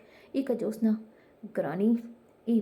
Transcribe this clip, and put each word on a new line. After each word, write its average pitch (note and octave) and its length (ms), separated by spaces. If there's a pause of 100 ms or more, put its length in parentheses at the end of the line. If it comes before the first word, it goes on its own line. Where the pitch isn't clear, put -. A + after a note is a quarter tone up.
(360)
ఇక C4+ 180
జ్యోత్స్న, A3 360 (640)
"గ్రాని, F3+ 360 (580)
ఈ A#3 140